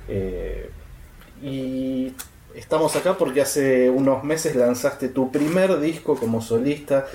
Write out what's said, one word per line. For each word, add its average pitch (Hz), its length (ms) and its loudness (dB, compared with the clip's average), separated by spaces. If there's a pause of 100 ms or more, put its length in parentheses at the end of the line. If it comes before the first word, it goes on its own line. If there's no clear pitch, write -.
eh, 87 640 -6 (720)
y 131 720 -4 (400)
estamos 156 420 0
acá 180 220 2
porque 139 240 2
hace 135 480 4
unos 131 340 2
meses 151 320 -2
lanzaste 123 540 2
tu 127 200 0
primer 165 500 2
disco 151 360 0
como 113 240 -2
solista, 135 760 0